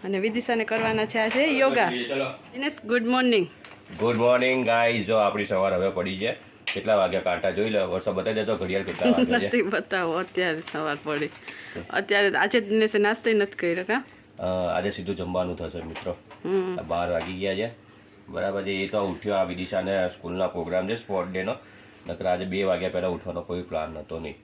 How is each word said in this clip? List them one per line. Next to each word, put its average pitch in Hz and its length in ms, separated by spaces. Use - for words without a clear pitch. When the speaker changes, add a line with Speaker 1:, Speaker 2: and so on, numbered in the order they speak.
Speaker 1:
અને 190 140
વિદિશાને 226 460
કરવાના 220 420
છે 226 120
આજે 233 280
યોગા. 262 440
Speaker 2:
ચલો. 123 420
Speaker 1:
દિનેશ, 277 320
ગુડ 226 220
મોર્નિંગ. 247 400
Speaker 2:
ગુડ 113 180
મોર્નિંગ 123 500
ગાઈઝ, 117 400
જો 110 100
આપણી 101 280
સવાર 95 300
હવે 95 160
પડી 92 280
છે. 113 140
કેટલા 107 220
વાગ્યા 92 240
કાંટા 90 300
જોઈ 104 200
લો, 98 200
વર્ષો 92 220
બતાવી 95 220
દેતો 107 220
ઘડિયાળ 95 280
કેટલા - 260
વાગ્યા 247 280
છે. 196 80
Speaker 1:
નથી 226 160
બતાવો, 180 560
અત્યારે 180 440
સવાર 151 320
પડી. 147 260
અત્યારે 202 460
આજે 202 240
દિનેશે 214 380
નાસ્તોય 226 360
નથી 202 220
કર્યો, 180 280
કા? 240 180
Speaker 2:
અ, 92 80
આજે 92 440
સીધું 92 260
જમવાનું 90 400
થશે 82 260
મિત્રો. 82 340
Speaker 1:
હમ. 185 340
Speaker 2:
આ - 40
બાર 85 280
વાગી 87 280
ગયા 95 160
છે, 110 160
બરાબર 95 340
છે. 98 80
એ 98 180
તો 101 180
ઉઠ્યો, 98 280
આ 95 100
વિદિશાને 92 640
સ્કૂલના 90 380
પ્રોગ્રામ 87 420
છે 117 80
સ્પોર્ટ 95 340
ડેનો, 95 260
નકર 87 200
આજે 90 180
બે 95 200
વાગ્યા 92 240
પહેલા 90 200
ઉઠવાનો 85 340
કોઈ 90 200
પ્લાન 82 280
નહોતો 80 300
નહીં. 73 240